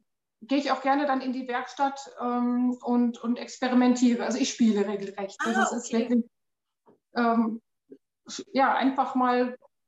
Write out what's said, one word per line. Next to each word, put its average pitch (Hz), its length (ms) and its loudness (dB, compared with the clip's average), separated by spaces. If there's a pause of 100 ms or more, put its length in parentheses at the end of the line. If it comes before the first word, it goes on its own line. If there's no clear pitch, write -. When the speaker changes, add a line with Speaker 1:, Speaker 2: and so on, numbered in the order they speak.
(420)
Speaker 1:
gehe 269 160 -2
ich 269 160 0
auch - 80 -4
gerne 277 240 2
dann 262 160 0
in 262 100 -6
die 254 160 -6
Werkstatt, 269 720 -4
ähm, 247 640 0
und, 240 420 0
und 240 160 -2
experimentiere. 247 840 2
Also 226 120 -2
ich 269 140 0
spiele 202 340 4
regelrecht. 196 600 -6
Also 226 160 0
Speaker 2:
Ah, - 20 2
Speaker 1:
es 233 80 0
ist 240 220 -6
Speaker 2:
okay. 226 160 0
Speaker 1:
wirklich, 240 160 2 (880)
ähm, 226 460 0 (880)
ja, 262 240 2
einfach 262 400 0
mal 247 400 0 (320)